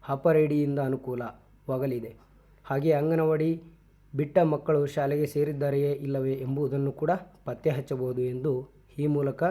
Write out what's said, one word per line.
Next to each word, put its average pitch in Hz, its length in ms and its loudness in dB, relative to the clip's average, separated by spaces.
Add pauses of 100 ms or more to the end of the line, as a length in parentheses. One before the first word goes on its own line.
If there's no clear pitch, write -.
ಆಫರ್ 139 280 4
ಐ 156 100 6
ಡಿಯಿಂದ 147 320 2
ಅನುಕೂಲವಾಗಲಿದೆ. 127 1400 -4 (480)
ಹಾಗೆ 143 280 2
ಅಂಗನವಾಡಿ 156 680 2 (520)
ಬಿಟ್ಟ 143 240 2
ಮಕ್ಕಳು 151 480 2
ಶಾಲೆಗೆ 143 400 0
ಸೇರಿದ್ದಾರೆಯೇ 143 680 0
ಇಲ್ಲವೇ 139 400 -2
ಎಂಬುದನ್ನು 135 600 -2
ಕೂಡ 151 180 -2 (340)
ಪತ್ತೆ 131 260 -2
ಹಚ್ಚಬಹುದು 127 520 -4
ಎಂದು 127 480 -4 (280)
ಈ 147 80 0
ಮೂಲಕ 143 440 0